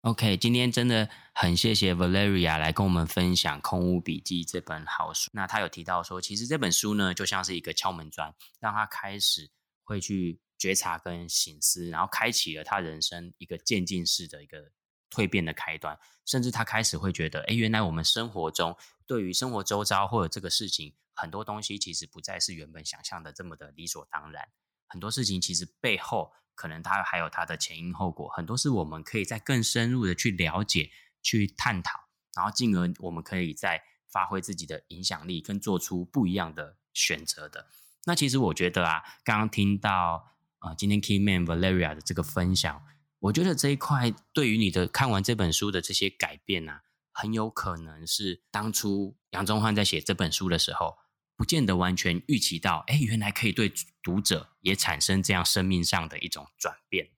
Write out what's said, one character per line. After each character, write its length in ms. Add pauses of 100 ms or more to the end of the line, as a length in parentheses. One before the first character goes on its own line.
OK， 340
今 160
天 180
真 160
的 220 (240)
很 240
谢 180
谢 200
Valeria 640
来 140
跟 120
我 60
们 160
分 280
享 280
《空 180
屋 180
笔 220
记》 260
这 140
本 240
好 300
书。 180
那 140
她 140
有 80
提 140
到 200
说， 180
其 160
实 100
这 120
本 120
书 240
呢， 200
就 100
像 180
是 140
一 40
个 120
敲 180
门 200
砖， 240 (240)
让 160
她 100
开 340
始 300 (360)
会 160
去 400 (180)
觉 160
察 240
跟 300
省 320
思， 280
然 120
后 100
开 220
启 240
了 80
她 160
人 200
生 380
一 60
个 120
渐 300
进 180
式 220
的 160
一 40
个 260 (360)
蜕 220
变 140
的 80
开 260
端。 180 (300)
甚 160
至 80
她 140
开 180
始 160
会 140
觉 160
得， 140
诶， 120
原 160
来 100
我 100
们 140
生 240
活 220
中， 260 (300)
对 160
于 100
生 200
活 100
周 220
遭 240
或 140
者 60
这 120
个 100
事 180
情， 260 (200)
很 160
多 140
东 180
西 160
其 140
实 160
不 120
再 200
是 140
原 180
本 120
想 200
象 180
的 100
这 120
么 100
的 160
理 160
所 240
当 220
然。 160 (400)
很 100
多 100
事 160
情 160
其 140
实 100 (160)
背 160
后， 360 (220)
可 140
能 140
它 200
还 160
有 120
它 160
的 100
前 220
因 140
后 180
果， 180
很 180
多 100
是 120
我 160
们 180
可 160
以 60
再 140
更 240
深 280
入 160
的 80
去 160
了 320
解、 280 (320)
去 240
探 360
讨， 160 (380)
然 80
后 80
进 240
而 240
我 100
们 120
可 180
以 140
再 280 (240)
发 200
挥 140
自 140
己 120
的 220
影 140
响 240
力， 140
跟 180
做 200
出 260
不 220
一 80
样 200
的 220 (160)
选 320
择 240
的。 180 (380)
那 100
其 140
实 80
我 180
觉 140
得 160
啊， 180 (220)
刚 140
刚 100
听 300
到， 560 (240)
呃， 180
今 140
天 100
Key 180
Man 280
Valeria 480
的 80
这 120
个 80
分 320
享， 300 (360)
我 120
觉 100
得 120
这 160
一 60
块 360 (220)
对 160
于 80
你 120
的， 160
看 220
完 140
这 120
本 160
书 200
的 100
这 140
些 160
改 260
变 320
啊， 140 (300)
很 200
有 160
可 300
能 280
是 440
当 200
初 460 (140)
杨 160
宗 120
翰 160
在 80
写 200
这 100
本 180
书 180
的 100
时 140
候， 260 (380)
不 80
见 200
得 120
完 200
全 300
预 120
期 200
到， 300
诶， 100
原 200
来 120
可 160
以 60
对 200 (300)
读 180
者 280 (140)
也 120
产 260
生 220
这 100
样 120
生 200
命 200
上 240
的 100
一 100
种 200 (100)
转 180 (120)
变。 300